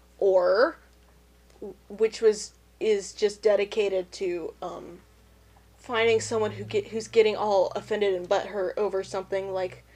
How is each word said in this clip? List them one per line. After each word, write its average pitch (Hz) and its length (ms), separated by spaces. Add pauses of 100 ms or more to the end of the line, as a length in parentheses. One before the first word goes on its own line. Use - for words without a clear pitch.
(200)
Or, 190 600 (1120)
which 220 320
was, 214 320 (260)
is 202 340
just 208 300
dedicated 202 680
to, 175 500
um, 170 380 (760)
finding 226 420
someone 214 340
who 196 100
get, 208 240
who's 220 200
getting 214 280
all 196 400
offended 202 400
and 180 120
butthurt 190 500
over 190 260
something 190 500
like, 185 300 (120)